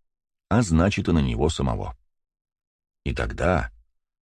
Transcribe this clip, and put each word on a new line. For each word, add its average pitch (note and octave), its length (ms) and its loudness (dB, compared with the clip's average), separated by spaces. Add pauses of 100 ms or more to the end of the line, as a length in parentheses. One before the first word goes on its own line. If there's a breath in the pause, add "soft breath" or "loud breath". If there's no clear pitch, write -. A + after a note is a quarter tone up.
(480)
а A2 140 4
значит E2+ 460 2
и E2 40 2
на D#2+ 60 4
него C2 320 0
самого. G#1+ 460 -4 (1080)
И C2+ 100 -4
тогда, C2+ 560 -2 (520)